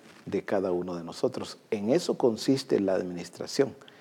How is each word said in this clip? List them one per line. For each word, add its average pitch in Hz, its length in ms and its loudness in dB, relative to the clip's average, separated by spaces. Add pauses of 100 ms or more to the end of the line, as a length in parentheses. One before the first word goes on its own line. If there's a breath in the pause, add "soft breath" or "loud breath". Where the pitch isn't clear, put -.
(240 loud breath)
de - 200 -4
cada 98 260 0
uno 90 240 -2
de 85 80 -6
nosotros. 90 560 -4 (140)
En 104 180 0
eso 170 260 2
consiste 123 640 2
la 95 160 2
administración, 92 800 -2 (260 loud breath)